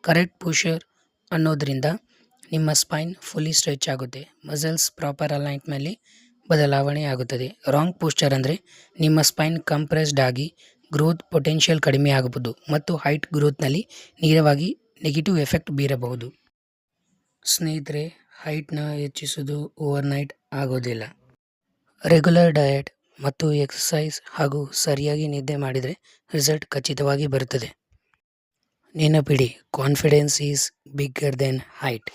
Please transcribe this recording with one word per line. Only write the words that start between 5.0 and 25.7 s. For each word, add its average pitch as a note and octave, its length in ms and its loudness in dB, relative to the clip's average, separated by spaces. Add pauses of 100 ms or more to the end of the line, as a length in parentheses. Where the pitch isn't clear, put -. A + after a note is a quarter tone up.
ಅಲೈನ್ಮೆಂಟ್‌ನಲ್ಲಿ C#3+ 680 -6 (520)
ಬದಲಾವಣೆ C#3+ 540 2
ಆಗುತ್ತದೆ. B2+ 520 -4 (120)
ರಾಂಗ್ D3+ 320 2
ಪೋಶ್ಚರ್ D3 340 2
ಅಂದ್ರೆ C3+ 260 0 (400)
ನಿಮ್ಮ D#3 220 4
ಸ್ಪೈನ್ D#3 380 0
ಕಂಪ್ರೆಸ್ಡ್ D3+ 600 0
ಆಗಿ B2+ 340 0 (380)
ಗ್ರೋತ್ D#3+ 380 2
ಪೊಟೆನ್ಷಿಯಲ್ D#3 500 2
ಕಡಿಮೆ C#3+ 300 4
ಆಗಬಹುದು B2+ 460 0 (160)
ಮತ್ತು D3+ 240 -2
ಹೈಟ್ D3 360 -2
ಗ್ರೋತ್‌ನಲ್ಲಿ D3 560 0 (340)
ನೇರವಾಗಿ D#3 560 4 (240)
ನೆಗೆಟಿವ್ D#3+ 360 0
ಎಫೆಕ್ಟ್ D3+ 320 0
ಬೀರಬಹುದು. B2+ 600 -4 (1120)
ಸ್ನೇಹಿತರೆ, D#3 640 -2 (340)
ಹೈಟ್ನ D3+ 480 -6
ಹೆಚ್ಚಿಸೋದು D3 880 -6
ಓವರ್‌ನೈಟ್ C#3+ 540 -2 (200)
ಆಗೋದಿಲ್ಲ. B2+ 520 -4 (1040)
ರೆಗ್ಯುಲರ್ E3+ 460 6
ಡಯಟ್ C#3 380 2 (320)
ಮತ್ತು D3 300 -2
ಎಕ್ಸರ್ಸೈಸ್ D3+ 760 -2
ಹಾಗೂ C#3+ 460 -2
ಸರಿಯಾಗಿ D3 560 -2
ನಿದ್ದೆ C#3+ 280 -4
ಮಾಡಿದ್ರೆ C3 400 -4 (380)